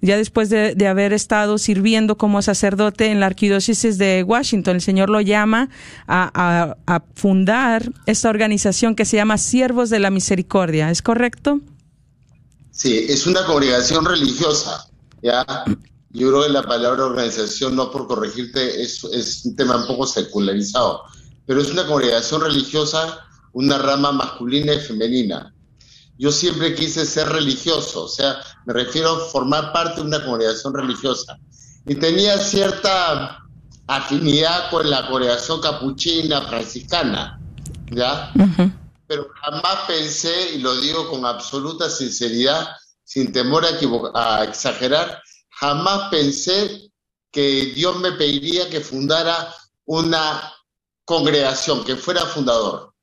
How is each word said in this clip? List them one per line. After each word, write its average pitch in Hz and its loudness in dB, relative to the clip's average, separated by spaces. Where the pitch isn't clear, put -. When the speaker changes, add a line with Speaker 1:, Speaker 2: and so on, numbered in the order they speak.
Speaker 1:
ya 196 4
después 214 2
de, 214 2
de 196 4
haber 196 2
estado 208 2
sirviendo 214 2
como 208 2
sacerdote 208 2
en 208 2
la 196 4
arquidiócesis 196 2
de 185 4
Washington. 202 2
El 180 0
Señor 190 2
lo 214 4
llama 214 4
a, 175 2
a, 175 2
a 170 0
fundar 226 2
esta 220 2
organización 214 2
que 220 2
se 214 2
llama 214 4
Siervos 247 2
de 220 2
la 196 4
Misericordia, 180 2
¿es 170 0
correcto? 240 0
Speaker 2:
Sí, 113 0
es 139 0
una 185 2
congregación 143 2
religiosa, 151 0
¿ya? 120 2
Yo 127 2
creo 139 4
que 151 2
la 139 2
palabra 120 0
organización, 120 -2
no 131 0
por - -8
corregirte, 120 -4
es, - -8
es 117 -6
un 123 -4
tema 127 2
un 117 -2
poco 135 -2
secularizado, 101 -2
pero 135 2
es 143 0
una 175 -2
congregación 139 0
religiosa, 156 -2
una 139 0
rama 139 2
masculina 135 -2
y 143 0
femenina. 113 -2
Yo 143 2
siempre 160 0
quise 160 -4
ser 156 -2
religioso, 147 -2
o 87 -12
sea, 131 -2
me 120 -4
refiero 151 0
a 165 0
formar 147 0
parte 165 -2
de 156 -6
una 151 -2
congregación 117 -2
religiosa. 131 -4
Y 185 -2
tenía 180 2
cierta 190 0
afinidad 151 0
con 160 0
la 131 -2
congregación 127 -2
capuchina, 151 -2
franciscana, 117 -6
¿ya? 123 -2
Speaker 1:
Ujú. 185 4
Speaker 2:
Pero 143 -6
jamás 160 -2
pensé, 165 -4
y - -4
lo 127 -2
digo 156 -4
con 131 -6
absoluta 147 -6
sinceridad, 123 -2
sin 123 -4
temor 135 2
a 170 2
equivo-, 117 -2
a 113 2
exagerar, 131 -2
jamás 180 0
pensé 175 0
que 135 0
Dios 175 0
me 180 -2
pediría 156 -2
que 165 -6
fundara 165 -2
una 160 -2
congregación, 143 0
que 123 -4
fuera 175 -2
fundador. 110 -2